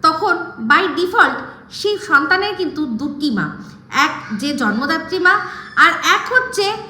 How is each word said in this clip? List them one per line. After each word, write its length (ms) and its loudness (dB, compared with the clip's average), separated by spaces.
তখন 320 2
by 160 4
default 400 2
সেই 280 -2
সন্তানের 560 2
কিন্তু 320 -4
দুটি 440 -2
মা, 160 -2
এক 480 -2
যে 180 -2
জন্মদাত্রী 640 -2
মা, 160 4
আর 140 6
এক 400 0
হচ্ছে 460 0